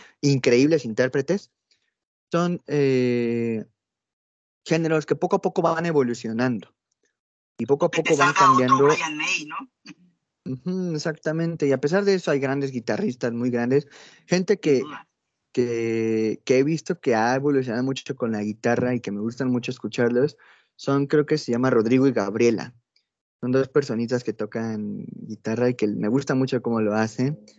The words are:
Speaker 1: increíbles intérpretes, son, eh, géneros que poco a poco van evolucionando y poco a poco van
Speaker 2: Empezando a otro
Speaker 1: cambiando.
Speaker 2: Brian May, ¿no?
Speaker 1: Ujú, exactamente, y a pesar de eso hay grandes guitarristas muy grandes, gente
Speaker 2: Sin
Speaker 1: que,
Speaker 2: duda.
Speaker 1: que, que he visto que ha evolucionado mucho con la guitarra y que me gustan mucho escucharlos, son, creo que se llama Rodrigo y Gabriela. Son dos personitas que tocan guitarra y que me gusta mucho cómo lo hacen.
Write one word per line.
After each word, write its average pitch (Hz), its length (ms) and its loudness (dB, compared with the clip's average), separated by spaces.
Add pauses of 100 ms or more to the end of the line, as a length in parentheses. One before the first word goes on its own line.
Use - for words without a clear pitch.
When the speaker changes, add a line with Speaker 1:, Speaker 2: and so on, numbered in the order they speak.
(200)
Speaker 1:
increíbles 139 640 2
intérpretes, 127 680 -2 (800)
son, 175 380 -2
eh, 120 960 0 (1000)
géneros 160 420 0
que 147 100 0
poco 180 200 0
a 190 60 0
poco 185 180 -2
van 165 260 0
evolucionando 120 880 -2 (840)
y 117 80 -6
poco 143 200 2
a 165 40 0
poco 160 260 0
van 139 120 4
Speaker 2:
Empezando - 160 4
a - 80 8
otro 127 160 4
Speaker 1:
cambiando. 135 180 4
Speaker 2:
Brian 151 300 0
May, 151 300 -6
¿no? 151 100 -12 (880)
Speaker 1:
Ujú, 175 500 -6
exactamente, 160 720 -4
y 139 60 4
a 131 80 0
pesar 185 260 0
de 196 80 4
eso 180 160 -2
hay 143 80 2
grandes 135 340 -2
guitarristas 123 600 -4
muy 120 180 -2
grandes, 123 360 0 (400)
gente 180 280 0
Speaker 2:
Sin 196 60 -4
Speaker 1:
que, 139 200 2
Speaker 2:
duda. - 280 -12 (440)
Speaker 1:
que, 113 920 -2
que 127 140 4
he 135 40 6
visto 160 380 -2
que 120 140 0
ha 113 200 2
evolucionado 131 500 0
mucho 135 320 -6
con 113 160 -4
la 107 100 -2
guitarra 117 520 -2
y 120 60 -4
que 107 100 -10
me 101 100 -6
gustan 117 300 -4
mucho 123 200 -2
escucharlos, 120 680 0 (380)
son, 139 300 -2
creo 151 200 2
que 156 100 0
se 135 160 -4
llama 123 160 2
Rodrigo 123 380 4
y 131 60 4
Gabriela. 113 600 0 (680)
Son 123 100 -2
dos 131 160 2
personitas 120 560 -2
que 110 80 -4
tocan 107 720 -6
guitarra 113 640 -4
y 127 60 0
que 110 120 -2
me 104 220 -2
gusta 139 260 0
mucho 131 280 -2
cómo 117 180 -2
lo 104 140 0
hacen. 120 440 -2 (200)